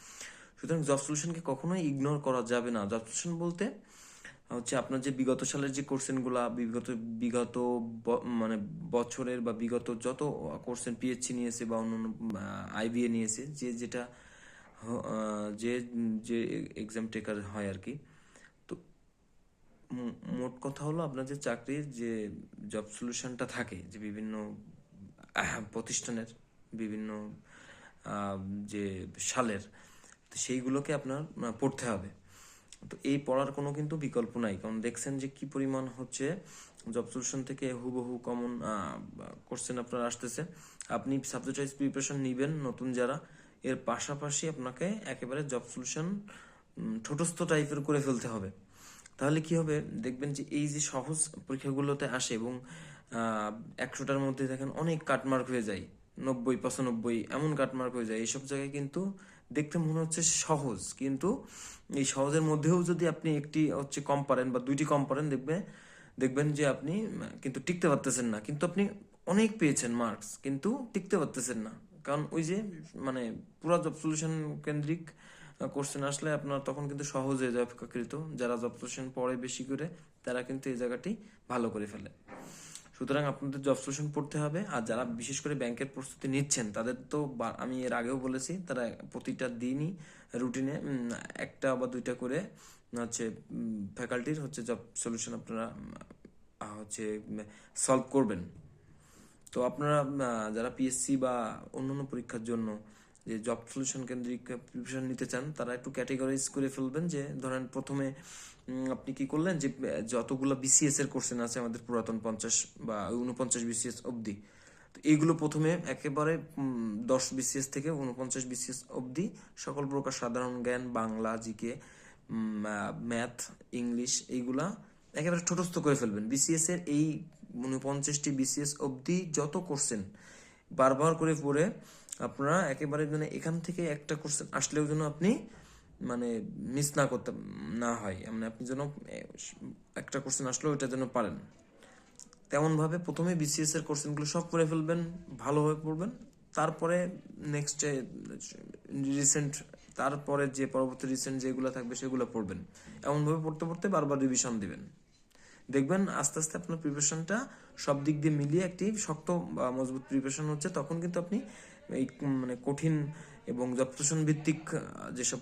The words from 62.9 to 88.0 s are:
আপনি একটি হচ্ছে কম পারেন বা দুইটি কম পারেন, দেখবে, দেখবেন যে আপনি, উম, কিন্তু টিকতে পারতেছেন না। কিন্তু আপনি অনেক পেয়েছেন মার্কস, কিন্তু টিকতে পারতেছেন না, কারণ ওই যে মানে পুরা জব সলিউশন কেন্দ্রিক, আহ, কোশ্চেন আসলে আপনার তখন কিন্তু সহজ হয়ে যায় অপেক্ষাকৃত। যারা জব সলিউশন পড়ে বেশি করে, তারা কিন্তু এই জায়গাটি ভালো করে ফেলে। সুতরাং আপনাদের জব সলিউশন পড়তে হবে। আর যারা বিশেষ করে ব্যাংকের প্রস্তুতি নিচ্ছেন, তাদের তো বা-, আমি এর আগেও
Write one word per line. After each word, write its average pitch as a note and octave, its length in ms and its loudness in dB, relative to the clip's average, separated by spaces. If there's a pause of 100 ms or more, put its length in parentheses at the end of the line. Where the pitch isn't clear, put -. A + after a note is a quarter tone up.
আপনি D#3 280 2
একটি D3+ 360 2
হচ্ছে C#3 280 -2
কম C#3 240 2
পারেন B2+ 280 4
বা B2 80 2
দুইটি C#3+ 240 2
কম C#3+ 200 6
পারেন, D3 240 0
দেখবে, C#3+ 340 0 (580)
দেখবেন C#3 320 4
যে C#3+ 140 4
আপনি, D#3 400 2
উম, - 160 -4 (200)
কিন্তু D#3+ 180 -2
টিকতে F3 280 4
পারতেছেন B2+ 360 4
না। G#2+ 160 2
কিন্তু D3 260 -2
আপনি G3+ 220 4 (380)
অনেক G#3+ 320 6
পেয়েছেন B2+ 340 4
মার্কস, A#2 460 -2
কিন্তু G3+ 540 0
টিকতে F#3+ 260 2
পারতেছেন B2+ 400 0
না, A2 120 -4 (340)
কারণ D3 260 0
ওই D#3+ 120 0
যে F#3+ 200 0 (320)
মানে B2+ 420 -2 (260)
পুরা E3 160 6
জব D#3 240 0
সলিউশন D#3 640 0
কেন্দ্রিক, D3+ 460 -2 (500)
আহ, C3+ 80 -2
কোশ্চেন C#3 360 -2
আসলে C#3+ 280 0
আপনার C#3+ 280 0
তখন C#3 280 -2
কিন্তু C#3+ 160 -4
সহজ C3+ 320 0
হয়ে B2+ 160 2
যায় B2 100 4
অপেক্ষাকৃত। A#2+ 580 -4 (160)
যারা A#2+ 200 2
জব A#2 140 0
সলিউশন C3 440 -8
পড়ে B2+ 220 2
বেশি B2+ 280 -4
করে, C3+ 240 -2 (360)
তারা B2 180 0
কিন্তু C3+ 280 -4
এই B2 60 0
জায়গাটি B2 400 -2 (320)
ভালো A#2 220 2
করে G#2 160 -2
ফেলে। G2+ 240 -10 (880)
সুতরাং C3+ 260 2
আপনাদের C#3 380 -2
জব C#3 120 6
সলিউশন D3 400 -2
পড়তে D3 240 0
হবে। D3+ 280 2
আর B2 160 0
যারা A#2 220 2
বিশেষ A#2+ 360 -4
করে D3 140 0
ব্যাংকের B2 400 -2
প্রস্তুতি C3+ 340 -6
নিচ্ছেন, C3 440 2
তাদের A#2+ 220 0 (160)
তো D3+ 140 2
বা-, A#2 340 -2
আমি B2+ 260 -2
এর B2 80 2
আগেও A#2+ 240 0